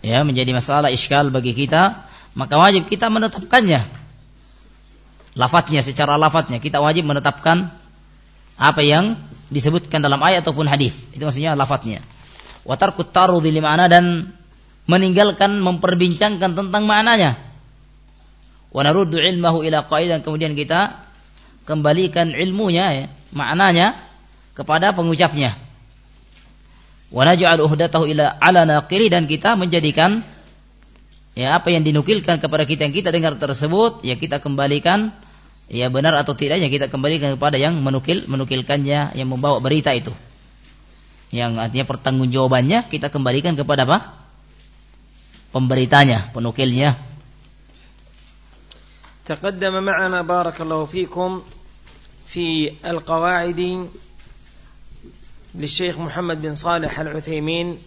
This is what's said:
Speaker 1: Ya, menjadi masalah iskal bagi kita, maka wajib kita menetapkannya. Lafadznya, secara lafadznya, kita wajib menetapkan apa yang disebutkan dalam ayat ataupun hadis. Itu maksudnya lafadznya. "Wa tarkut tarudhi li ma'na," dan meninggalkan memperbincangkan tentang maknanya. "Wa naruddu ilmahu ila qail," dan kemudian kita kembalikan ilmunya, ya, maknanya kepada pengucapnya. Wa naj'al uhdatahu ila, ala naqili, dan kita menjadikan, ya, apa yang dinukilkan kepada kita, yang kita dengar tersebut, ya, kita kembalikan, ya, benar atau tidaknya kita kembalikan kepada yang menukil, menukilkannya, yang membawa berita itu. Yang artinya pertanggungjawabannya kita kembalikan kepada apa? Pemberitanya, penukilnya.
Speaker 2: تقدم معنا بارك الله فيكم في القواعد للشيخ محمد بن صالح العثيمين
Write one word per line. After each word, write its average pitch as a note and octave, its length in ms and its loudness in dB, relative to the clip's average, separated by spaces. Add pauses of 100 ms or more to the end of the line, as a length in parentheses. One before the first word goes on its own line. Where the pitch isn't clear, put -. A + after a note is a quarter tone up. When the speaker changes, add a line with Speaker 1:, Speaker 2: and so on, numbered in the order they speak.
Speaker 1:
Ya, A#2 220 0
menjadi B2+ 320 0
masalah C3+ 340 0
iskal C#3 460 0
bagi B2 180 -2
kita, D#3+ 540 0 (320)
maka C3+ 180 -4
wajib F#3 300 6
kita G#3+ 240 -2
menetapkannya. G#3+ 720 2 (1500)
Lafadznya, C#3+ 480 0
secara C#3+ 320 0
lafadznya, D3+ 460 0
kita D3 180 -2
wajib D#3 240 2
menetapkan D3+ 720 0 (800)
apa D3 240 2
yang E3+ 380 2 (340)
disebutkan D3+ 480 0
dalam C#3+ 240 0
ayat F3 220 4
ataupun D#3 240 -2
hadis. C#3 260 0 (160)
Itu D3 160 -6
maksudnya D3 240 -2
lafadznya. B2+ 480 -2 (640)
"Wa - 160 -4
tarkut F#3+ 320 -2
tarudhi F3+ 400 4
li D#3 80 0
ma'na," D#3 300 4
dan F3 420 4 (560)
meninggalkan G3 720 2
memperbincangkan F3+ 960 0
tentang G3 320 -2
maknanya. G#3+ 480 2 (1400)
"Wa C3 140 -4
naruddu E3 340 2
ilmahu E3+ 460 0
ila D#3 180 0
qail," D#3+ 240 -2
dan D#3+ 160 -2
kemudian D#3 320 -4
kita D#3+ 480 -2 (600)
kembalikan D#3+ 680 0
ilmunya, F#3 640 0
ya, C3+ 120 -6 (280)
maknanya E3+ 640 2 (580)
kepada F3 400 0
pengucapnya. D3+ 580 0 (1600)
Wa B2+ 160 0
naj'al E3+ 320 4
uhdatahu D#3+ 500 2
ila, D3+ 300 0
ala F3 240 6
naqili, E3+ 480 2
dan E3 160 0
kita D#3 260 0
menjadikan, F3 680 2 (1120)
ya, C3+ 240 0
apa - 100 -2
yang D#3+ 140 2
dinukilkan D#3 560 0
kepada D#3 240 -2
kita, D3 240 -2
yang C#3+ 80 -4
kita F#3 160 -2
dengar D#3+ 240 0
tersebut, D#3+ 640 -2
ya, B2 140 -4
kita C#3 240 -6
kembalikan, D3 720 0 (560)
ya, B2 240 -2
benar D3 260 2
atau C#3+ 140 -2
tidaknya D3 400 -2
kita C#3 160 -2
kembalikan C#3 480 -2
kepada C#3+ 240 0
yang D#3+ 240 0
menukil, C3+ 420 -2
menukilkannya, C#3 880 -4
yang C3 140 -6
membawa C3 320 0
berita C#3 320 0
itu. B2 180 -4 (1200)
Yang A#2 300 -4
artinya B2 260 -4
pertanggungjawabannya C3 1000 0
kita D3 240 -6
kembalikan C#3+ 420 -2
kepada C#3 300 0
apa? D3+ 140 2 (1500)
Pemberitanya, B2+ 800 2
penukilnya. B2+ 640 0 (2250)
Speaker 2:
تقدم F#3+ 560 -4
معنا F#3 400 -2
بارك E3+ 400 -2
الله D#3+ 240 -4
فيكم F3+ 560 -6 (880)
في D#3+ 400 -4 (160)
القواعد E3+ 720 -2 (2000)
للشيخ D#3+ 420 -4
محمد E3 440 -6
بن D3+ 120 -8
صالح D#3+ 460 -2
العثيمين D#3+ 880 -6